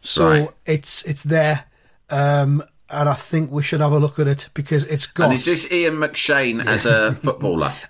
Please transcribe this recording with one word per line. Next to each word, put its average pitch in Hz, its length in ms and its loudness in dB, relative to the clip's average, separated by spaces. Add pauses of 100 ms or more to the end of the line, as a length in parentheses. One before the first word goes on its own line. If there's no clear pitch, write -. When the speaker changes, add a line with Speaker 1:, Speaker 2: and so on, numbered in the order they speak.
Speaker 1:
So - 280 0
Speaker 2:
Right. 151 200 2 (160)
Speaker 1:
it's, - 380 -2
it's 147 200 -8
there, 151 420 0 (440)
um, 143 540 2 (260)
and 147 180 0
I 143 60 2
think 156 380 -4
we 143 120 -2
should 151 180 -2
have 147 120 2
a 151 60 2
look 147 200 -2
at 151 80 2
it 139 260 -2
because 147 320 -2
it's 147 200 -4
got - 200 -2
Speaker 2:
And 123 80 4
is 123 120 0
this 170 260 0
Ian 170 240 2
McShane 135 720 0
as 107 200 0
a 110 280 4
Speaker 1:
<laughs> - 100 -10
Speaker 2:
footballer? 85 480 0 (180)